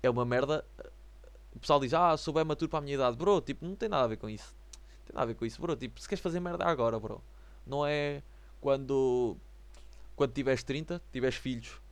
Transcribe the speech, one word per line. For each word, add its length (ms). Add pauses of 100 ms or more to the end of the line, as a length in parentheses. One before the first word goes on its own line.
É 60
uma 160
merda. 400 (880)
O 40
pessoal 200
diz, 140
ah, 240
sou 160
bem 120
maturo 260
para 80
a 40
minha 120
idade. 220
Bro, 260
tipo, 240
não 100
tem 140
nada 140
a 40
ver 80
com 140
isso. 240 (460)
Não 40
tem 100
nada 100
a 20
ver 80
com 100
isso, 160
bro. 160
Tipo, 240
se 80
queres 140
fazer 180
merda 240
agora, 340
bro. 240 (440)
Não 180
é 380 (380)
quando, 760 (800)
quando 160
tiveres 300
trinta, 400 (100)
tiveres 220
filhos 580